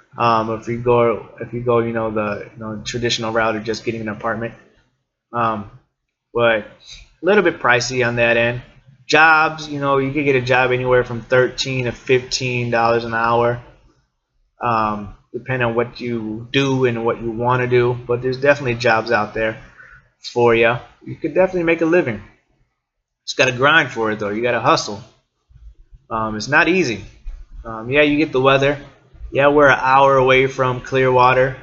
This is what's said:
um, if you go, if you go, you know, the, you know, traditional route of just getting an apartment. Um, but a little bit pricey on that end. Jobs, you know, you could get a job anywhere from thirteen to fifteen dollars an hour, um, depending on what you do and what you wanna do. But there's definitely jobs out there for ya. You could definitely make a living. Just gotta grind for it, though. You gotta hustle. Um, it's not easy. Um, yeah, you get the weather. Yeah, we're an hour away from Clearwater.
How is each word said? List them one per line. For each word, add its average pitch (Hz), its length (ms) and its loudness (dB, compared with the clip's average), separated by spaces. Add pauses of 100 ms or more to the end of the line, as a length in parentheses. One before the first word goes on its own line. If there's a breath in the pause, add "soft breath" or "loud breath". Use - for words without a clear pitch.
(160 loud breath)
um, 113 340 0
if 110 180 -8
you 120 100 -4
go, 120 520 2 (100)
if 120 120 -12
you 120 100 -8
go, 120 180 2
you 117 120 -2
know, 113 180 -4
the, 104 420 -6
you 110 80 -18
know, 110 240 -12
traditional 117 480 -4
route 113 240 0
of 107 80 -8
just 110 200 -6
getting 113 160 -6
an 110 80 -8
apartment. 113 460 -6 (760)
Um, 110 380 -4 (600)
but 117 260 2
a 104 60 -10 (580 loud breath)
little 196 200 2
bit 165 180 -2
pricey 123 460 0
on 120 100 -2
that 117 200 2
end. 120 260 -2 (440)
Jobs, 156 640 4
you 143 120 -8
know, 139 180 0
you 135 140 -2
could 147 120 -4
get 139 120 2
a 127 40 0
job 127 300 2
anywhere 127 320 2
from 120 200 -8
thirteen 127 640 0
to 117 60 -4
fifteen 127 800 -2
dollars 117 340 2
an 113 100 -6
hour, 117 460 0 (1000)
um, 107 560 -2 (160)
depending 123 340 -4
on 113 80 -2
what 120 260 -4
you 117 520 -8
do 135 320 0
and 113 200 0
what 113 160 -2
you 113 120 -6
wanna 123 340 0
do. 123 280 2 (120)
But 120 160 -2
there's 131 180 -4
definitely 139 340 2
jobs 113 360 0
out 107 240 0
there 110 260 -4 (720 loud breath)
for 120 220 4
ya. 117 260 2 (240)
You 131 120 -14
could 151 180 -8
definitely 185 300 0
make 165 160 0
a 165 60 0
living. 143 360 0 (1040)
Just - 100 -10
gotta 131 160 2
grind 143 380 2
for 110 220 -2
it, 107 80 -6
though. 101 80 -4
You 107 140 -4
gotta 120 180 0
hustle. 117 420 -2 (1040)
Um, 110 280 -4
it's 107 120 -8
not 160 200 2
easy. 127 360 -2 (600)
Um, 113 260 -12
yeah, 147 120 4
you 147 140 2
get 151 140 0
the 127 100 0
weather. 139 380 2 (540)
Yeah, 143 160 4
we're 147 220 6
an 123 100 4
hour 135 380 4
away 131 280 4
from 127 360 -4
Clearwater. 127 800 2